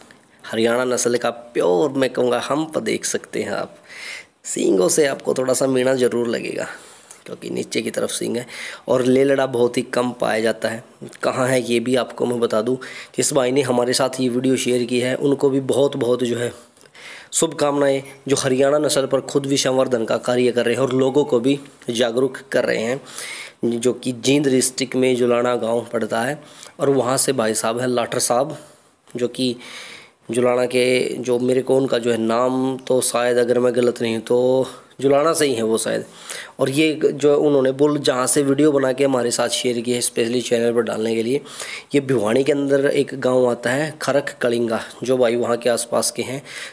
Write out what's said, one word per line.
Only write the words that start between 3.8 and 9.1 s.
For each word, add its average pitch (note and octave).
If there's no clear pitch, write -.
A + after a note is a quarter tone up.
सींगों G2
से D3+
आपको -
थोड़ा C3
सा C3+
मीणा C3
ज़रूर A#2+
लगेगा, A2+
क्योंकि -
नीचे -
की A2+
तरफ A2+
सींग A2+
है B2
और B2+
लेलड़ा C3+